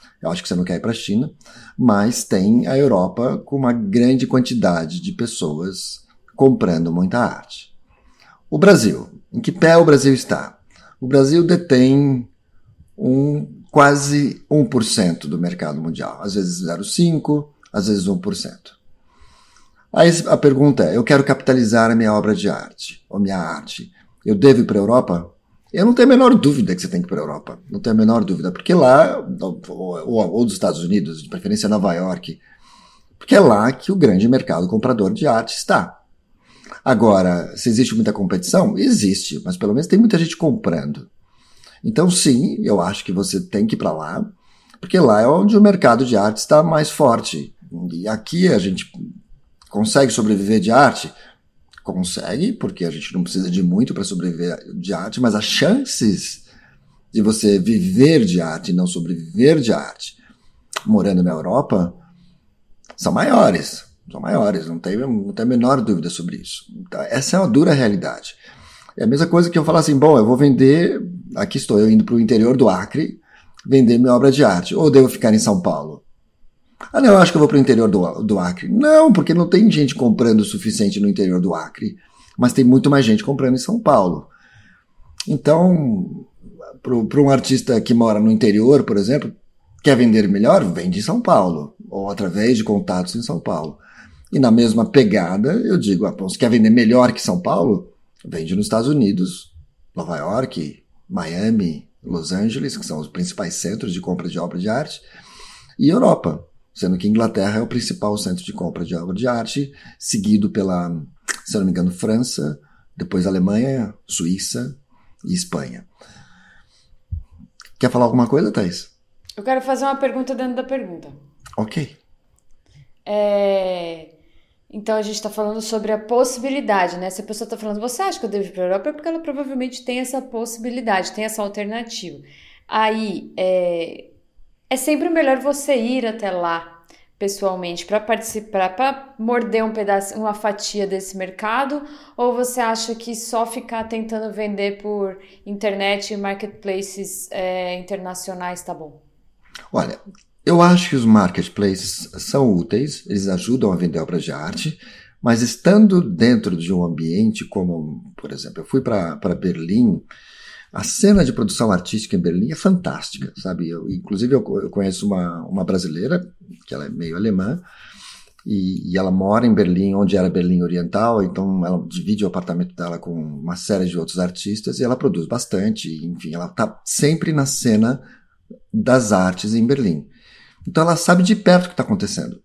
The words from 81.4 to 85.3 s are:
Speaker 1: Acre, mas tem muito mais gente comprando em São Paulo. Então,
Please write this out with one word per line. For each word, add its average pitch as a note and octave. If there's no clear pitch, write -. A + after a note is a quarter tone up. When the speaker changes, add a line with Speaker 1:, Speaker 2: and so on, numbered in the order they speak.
Speaker 1:
Acre, D#2+
mas B2
tem C3+
muito B2+
mais C#3
gente G#2+
comprando C3
em C3
São A3
Paulo. G2
Então, D3